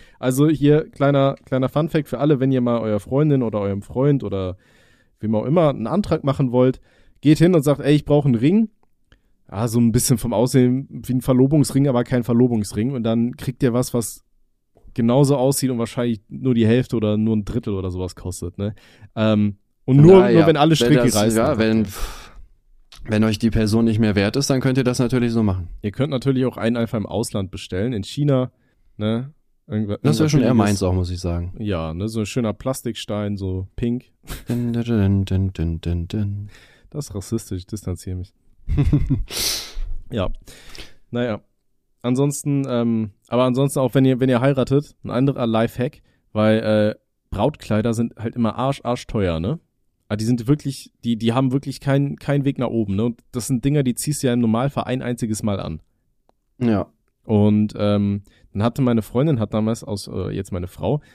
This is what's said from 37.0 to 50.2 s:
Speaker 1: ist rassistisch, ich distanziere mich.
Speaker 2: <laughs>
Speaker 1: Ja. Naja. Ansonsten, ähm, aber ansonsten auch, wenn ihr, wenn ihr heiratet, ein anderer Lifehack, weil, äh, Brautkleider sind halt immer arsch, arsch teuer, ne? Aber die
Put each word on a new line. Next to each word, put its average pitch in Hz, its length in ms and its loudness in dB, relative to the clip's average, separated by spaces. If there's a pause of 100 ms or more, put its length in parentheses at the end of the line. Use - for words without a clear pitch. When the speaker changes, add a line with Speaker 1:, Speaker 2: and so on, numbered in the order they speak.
Speaker 1:
ist 104 60 -12
rassistisch, 101 440 -8
ich 92 80 -16
distanziere 92 480 -8
mich. 90 180 -12 (340)
Speaker 2:
<laughs> 143 140 2 (1300)
Speaker 1:
Ja. 98 180 -2 (800)
Naja. 120 320 -4 (600)
Ansonsten, 139 640 -2
ähm, 117 440 -2 (160)
aber 120 160 0
ansonsten 139 360 0
auch, 131 140 0
wenn 131 120 4
ihr, 131 140 2
wenn 131 100 2
ihr 120 120 2
heiratet, 135 600 0
ein 107 80 -8
anderer 131 340 0
Lifehack, 117 560 -2 (320)
weil, 110 260 2
äh, 107 360 2 (340)
Brautkleider 110 640 -2
sind 117 240 -2
halt 110 180 -8
immer 113 200 -2
arsch, 135 280 -2
arsch 120 240 -4
teuer, 87 320 -2
ne? 120 200 -4 (480)
Aber 107 100 -4
die 110 80 -4